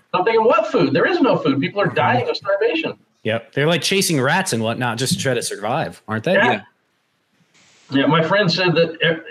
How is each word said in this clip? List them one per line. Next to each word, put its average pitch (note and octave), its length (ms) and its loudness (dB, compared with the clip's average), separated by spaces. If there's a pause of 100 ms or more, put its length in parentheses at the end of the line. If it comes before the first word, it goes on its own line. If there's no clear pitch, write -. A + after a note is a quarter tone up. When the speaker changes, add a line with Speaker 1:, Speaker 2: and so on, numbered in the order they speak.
(140)
Speaker 1:
I'm F3+ 100 0
thinking, A3+ 220 2
what D#4+ 260 4
food? C#3+ 220 2
There F#3+ 120 2
is F4 160 0
no A3 160 4
food. C#3+ 220 0
People F3+ 220 -4
are F#3 80 0
dying - 400 0
of - 80 -2
starvation. A#4+ 600 -2 (260)
Speaker 2:
Yep. A2+ 300 -4
They're, C#3+ 140 0
like, E3+ 160 2
chasing F#3+ 360 0
rats C3 340 0
and A2+ 100 -2
whatnot A2+ 340 -4
just C3 160 -2
to G3 60 -8
try C3+ 160 -2
to A2 80 -2
survive, G#2+ 640 -6
aren't A2 160 -4
they? F3+ 120 0
Speaker 1:
Yeah. - 180 0
Speaker 3:
Yeah. G#2 80 -6 (1300)
Speaker 1:
Yeah, C3+ 140 2
my D#3+ 180 4
friend F#3+ 280 2
said F3+ 240 0
that E3 260 0
ev-, D#3+ 300 -2